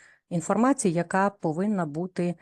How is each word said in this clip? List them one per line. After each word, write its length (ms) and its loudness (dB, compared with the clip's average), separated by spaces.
інформації, 640 2
яка 360 0
повинна 560 -2
бути, 560 -4